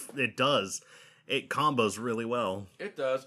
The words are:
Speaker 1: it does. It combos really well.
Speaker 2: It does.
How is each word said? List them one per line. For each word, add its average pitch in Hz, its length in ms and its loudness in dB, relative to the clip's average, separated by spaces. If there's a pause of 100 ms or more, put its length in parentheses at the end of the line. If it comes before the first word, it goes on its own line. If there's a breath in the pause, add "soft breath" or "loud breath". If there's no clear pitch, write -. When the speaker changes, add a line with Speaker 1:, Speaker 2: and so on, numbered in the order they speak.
(160)
Speaker 1:
it 123 220 -2
does. 127 440 2 (440 loud breath)
It 127 240 -4
combos 123 520 2
really 117 240 -4
well. 101 420 -2 (120)
Speaker 2:
It 202 180 -10
does. 135 300 -2